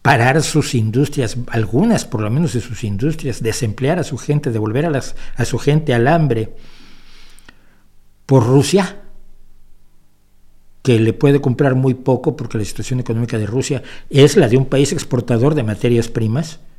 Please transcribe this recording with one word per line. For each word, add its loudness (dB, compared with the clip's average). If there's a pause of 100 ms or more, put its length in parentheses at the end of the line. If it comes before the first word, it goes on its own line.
parar 4
sus -2
industrias, 0 (120)
algunas 0
por -4
lo -2
menos 0
de -2
sus -10
industrias, -4
desemplear -2
a -2
su -8
gente, -2
devolver -2
a 0
las, -4 (200)
a 0
su -4
gente 2
al 4
hambre, 0 (1700)
por 4
Rusia, 2 (1800)
que 2
le 2
puede 2
comprar 2
muy 2
poco -2
porque -8
la -2
situación -6
económica -2
de -2
Rusia -4 (260)
es 6
la 6
de 4
un 4
país 0
exportador 0
de 0
materias 0
primas -4 (180)